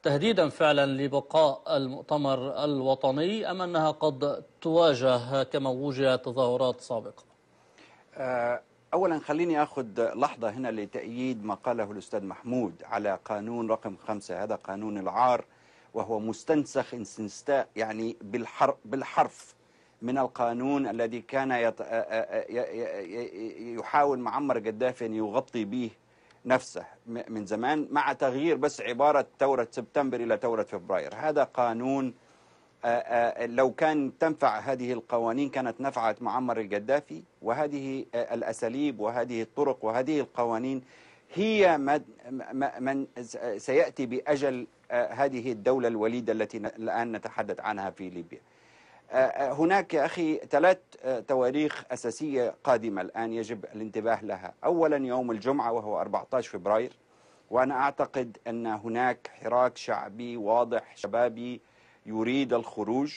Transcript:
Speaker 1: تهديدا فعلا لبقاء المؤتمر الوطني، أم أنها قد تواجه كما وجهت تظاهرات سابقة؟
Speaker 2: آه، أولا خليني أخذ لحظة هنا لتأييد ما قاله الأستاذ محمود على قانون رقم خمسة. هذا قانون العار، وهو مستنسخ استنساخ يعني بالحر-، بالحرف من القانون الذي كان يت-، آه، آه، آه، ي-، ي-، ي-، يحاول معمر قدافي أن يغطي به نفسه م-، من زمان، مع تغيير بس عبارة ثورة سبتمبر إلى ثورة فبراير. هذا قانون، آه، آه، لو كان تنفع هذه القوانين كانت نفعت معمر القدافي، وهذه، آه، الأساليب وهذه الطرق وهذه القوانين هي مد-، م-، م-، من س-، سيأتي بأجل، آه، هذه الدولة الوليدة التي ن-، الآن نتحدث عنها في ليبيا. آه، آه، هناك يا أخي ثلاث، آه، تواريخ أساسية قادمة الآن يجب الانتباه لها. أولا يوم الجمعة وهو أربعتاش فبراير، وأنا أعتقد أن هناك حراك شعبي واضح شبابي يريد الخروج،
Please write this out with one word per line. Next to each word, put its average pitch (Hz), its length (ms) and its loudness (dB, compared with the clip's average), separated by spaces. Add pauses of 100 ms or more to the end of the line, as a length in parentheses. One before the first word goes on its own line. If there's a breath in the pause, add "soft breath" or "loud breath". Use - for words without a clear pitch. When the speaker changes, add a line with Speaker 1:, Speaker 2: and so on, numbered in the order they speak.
Speaker 1:
تهديدا 165 460 4
فعلا 143 360 4
لبقاء 139 920 2
المؤتمر 135 840 0
الوطني، 143 880 0
أم 185 100 -4
أنها 160 300 2
قد 143 520 -2 (180)
تواجه 135 840 4
كما 135 260 -2
وجهت 131 560 2
تظاهرات 123 560 2
سابقة؟ 110 420 -8 (920 soft breath)
Speaker 2:
آه، 123 460 -2 (320)
أولا 170 260 2
خليني 156 440 2
أخذ 139 220 -2 (300)
لحظة 117 340 0
هنا 120 220 -4
لتأييد 117 760 -6
ما 104 80 -4
قاله 110 380 -2
الأستاذ 101 340 -6
محمود 113 480 -4 (100)
على 104 420 -2
قانون 113 460 -4
رقم 110 240 -2 (120)
خمسة. 98 360 -6
هذا 107 120 -2
قانون 104 420 -8
العار، 113 480 2 (480 soft breath)
وهو 110 260 -2
مستنسخ 131 760 0
استنساخ 120 720 -2 (100)
يعني 110 460 -4
بالحر-، 120 640 -2
بالحرف 131 720 -2 (440 soft breath)
من 123 160 -2
القانون 127 680 0
الذي 113 340 -2
كان 135 300 -2
يت-، 117 300 0
آه، - 40 -6
آه، 113 540 -2
آه، - 120 -6
ي-، 110 40 -6
ي-، 104 1200 -6
ي-، - 20 -8
يحاول 143 440 2
معمر 123 380 0
قدافي 113 480 -2
أن 110 80 -4
يغطي 110 520 -2
به 117 240 -4 (560 soft breath)
نفسه 123 400 0 (220)
م-، 117 200 -8
من 107 180 -6
زمان، 127 460 0
مع 139 220 0
تغيير 139 440 0
بس 143 240 -2
عبارة 127 440 2 (140)
ثورة 131 320 2
سبتمبر 131 480 -2
إلى 113 180 2
ثورة 113 260 0
فبراير. 90 520 -4
هذا 147 280 2
قانون، 123 680 0 (720 soft breath)
آه، - 20 2
آه، 120 580 2
لو 127 260 4
كان 151 480 2
تنفع 139 400 2
هذه 127 340 -2
القوانين 117 560 0
كانت 127 320 -4
نفعت 117 400 0
معمر 117 380 0
القدافي، 117 640 -2 (180)
وهذه، 135 640 -2 (100)
آه، 117 180 -2
الأساليب 120 640 -2
وهذه 117 420 -2
الطرق 135 440 -2
وهذه 131 340 0
القوانين 123 600 -2 (520 loud breath)
هي 196 440 6
مد-، 143 320 0 (200)
م-، 127 120 -8 (120)
م-، 131 300 -2
من 135 240 -2 (140)
س-، 117 160 -12 (200)
سيأتي 135 480 2
بأجل، 135 600 0 (240)
آه، 120 220 0
هذه 131 380 0
الدولة 120 360 2
الوليدة 113 460 0
التي 110 260 -2
ن-، 104 60 -8
الآن 113 460 -4
نتحدث 104 480 -6
عنها 98 300 -4
في 92 200 -10
ليبيا. 85 320 -12 (680 soft breath)
آه، - 40 -4
آه، 131 380 2
هناك 175 400 2
يا 147 120 4
أخي 160 320 0
ثلاث، 180 400 4 (260)
آه، 127 160 -2
تواريخ 131 720 2
أساسية 123 720 -2
قادمة 110 380 2
الآن 113 320 -4
يجب 113 320 -6 (100)
الانتباه 107 500 -2
لها. 92 280 -8 (100)
أولا 151 440 4
يوم 123 240 0
الجمعة 117 400 0
وهو 107 300 -2
أربعتاش - 460 -2
فبراير، 107 440 0 (580 soft breath)
وأنا 131 260 2
أعتقد 135 640 0 (100)
أن 117 200 -4
هناك 113 640 -2 (120)
حراك 120 340 2
شعبي 117 600 -6
واضح 117 600 0
شبابي 117 640 -2 (440 soft breath)
يريد 117 480 0
الخروج، 117 640 -2